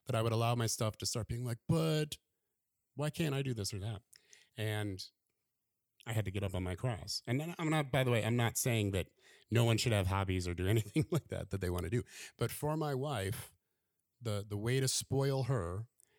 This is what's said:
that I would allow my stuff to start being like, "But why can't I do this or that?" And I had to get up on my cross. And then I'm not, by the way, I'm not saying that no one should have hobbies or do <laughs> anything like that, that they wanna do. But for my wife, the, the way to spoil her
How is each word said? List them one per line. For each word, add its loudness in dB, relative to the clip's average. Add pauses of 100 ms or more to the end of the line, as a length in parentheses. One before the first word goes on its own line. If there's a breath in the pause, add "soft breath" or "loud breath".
that -2
I 4
would 2
allow 4
my 0
stuff 0
to -6
start -4
being -4
like, -4 (100)
"But 2 (800)
why -2
can't 0
I 0
do -2
this -2
or -6
that?" -6 (560 loud breath)
And -2 (1040)
I -6
had 0
to -2
get -4
up -4
on 0
my -2
cross. -4
And 0
then -8
I'm -2
not, 0
by 4
the 2
way, 4
I'm 2
not 2
saying 2
that 0 (420 loud breath)
no 6
one 6
should 2
have 4
hobbies 0
or -2
do 0
<laughs> 4
anything 2
like -2
that, -6
that -4
they 0
wanna -2
do. 0 (360 loud breath)
But 0
for -2
my 0
wife, -4 (680)
the, -2
the -4
way 2
to 2
spoil 0
her 0 (340 soft breath)